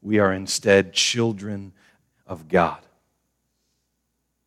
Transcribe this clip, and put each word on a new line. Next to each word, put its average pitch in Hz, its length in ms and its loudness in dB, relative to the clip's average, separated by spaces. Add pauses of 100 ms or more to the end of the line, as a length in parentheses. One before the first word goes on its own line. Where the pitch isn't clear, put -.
We 104 200 0
are 98 120 2
instead 95 600 2
children 101 800 -4 (560)
of 82 180 -12
God. 82 340 0 (1700)